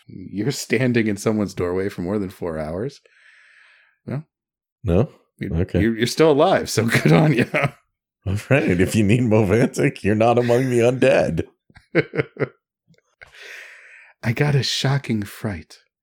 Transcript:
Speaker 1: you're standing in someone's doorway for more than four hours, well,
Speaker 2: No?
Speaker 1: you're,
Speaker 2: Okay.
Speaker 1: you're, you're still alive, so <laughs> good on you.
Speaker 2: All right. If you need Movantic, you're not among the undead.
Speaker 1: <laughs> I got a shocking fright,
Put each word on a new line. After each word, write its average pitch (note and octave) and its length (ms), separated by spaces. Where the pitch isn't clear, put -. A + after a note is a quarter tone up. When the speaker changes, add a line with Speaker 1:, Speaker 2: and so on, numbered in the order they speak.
Speaker 1:
you're G#2 420
standing A#2+ 560
in G#2 100
someone's G#2 380
doorway F#2 340
for F2+ 140
more G2 160
than F#2+ 120
four E2 280
hours, F2 420
well, C#3 180
Speaker 2:
No? F2+ 280
Speaker 1:
you're, - 200
Speaker 2:
Okay. F#2 220
Speaker 1:
you're, A2 160
you're A#2 100
still D#3 260
alive, D3+ 360
so A2+ 180
<laughs> - 0
good C3 260
on D#3 220
you. E3 120
Speaker 2:
All G2 100
right. C3 300
If F#2 140
you A2 100
need A#2 180
Movantic, A2+ 800
you're G2 120
not A2+ 240
among B2 320
the A#2+ 100
undead. C3 640
Speaker 1:
<laughs> - 560
I A#2 100
got D3 220
a C3 80
shocking C3 600
fright, G2 560